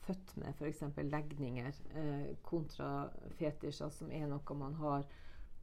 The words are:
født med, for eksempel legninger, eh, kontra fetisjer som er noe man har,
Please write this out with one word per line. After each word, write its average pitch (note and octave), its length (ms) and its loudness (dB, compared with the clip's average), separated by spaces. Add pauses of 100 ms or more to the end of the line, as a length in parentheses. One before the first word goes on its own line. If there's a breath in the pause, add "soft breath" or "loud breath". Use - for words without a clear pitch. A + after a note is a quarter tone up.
født - 340 -2
med, C#3+ 220 -2
for D3 80 0
eksempel D3 440 0
legninger, C#3+ 640 0 (220)
eh, C#3+ 300 2 (140)
kontra C#3 640 0 (300)
fetisjer D3 560 0
som D#3+ 180 -6
er D3+ 180 0
noe C#3+ 280 0
man C#3 200 0
har, C#3+ 260 4 (580 loud breath)